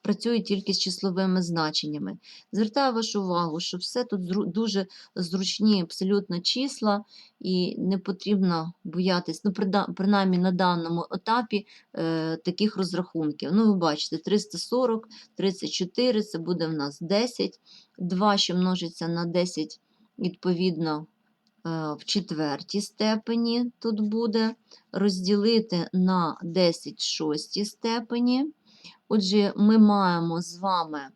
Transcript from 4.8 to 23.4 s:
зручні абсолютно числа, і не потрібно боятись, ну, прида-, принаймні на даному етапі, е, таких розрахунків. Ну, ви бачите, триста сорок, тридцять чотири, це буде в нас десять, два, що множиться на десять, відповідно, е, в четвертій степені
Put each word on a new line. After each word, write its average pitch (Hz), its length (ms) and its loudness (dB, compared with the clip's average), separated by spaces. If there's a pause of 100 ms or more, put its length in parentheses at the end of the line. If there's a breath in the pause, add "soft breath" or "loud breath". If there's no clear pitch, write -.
зручні 185 680 0
абсолютно 190 580 -2
числа, 214 640 -2 (360 loud breath)
і 180 380 0
не 190 200 0
потрібно 185 760 0 (100)
боятись, 175 600 -2
ну, 208 80 2
прида-, 190 440 0
принаймні 190 420 4
на 185 140 2
даному 170 600 0
етапі, 220 560 -2 (260 loud breath)
е, 165 440 -2
таких 190 400 -2
розрахунків. 165 760 -4
Ну, 220 140 6
ви 208 60 6
бачите, 160 440 0
триста 196 400 -2
сорок, 226 500 -2 (280 loud breath)
тридцять 190 360 -2
чотири, 214 500 0
це 208 160 -6
буде 165 300 -2
в 160 60 -4
нас 143 280 -6
десять, 196 580 -2 (380 loud breath)
два, 185 400 2
що 180 180 0
множиться 180 520 0
на 170 180 -2
десять, 170 540 -2 (400 soft breath)
відповідно, 165 840 -2 (600)
е, 160 340 -4
в - 60 -18
четвертій 156 760 -4
степені 233 1000 -2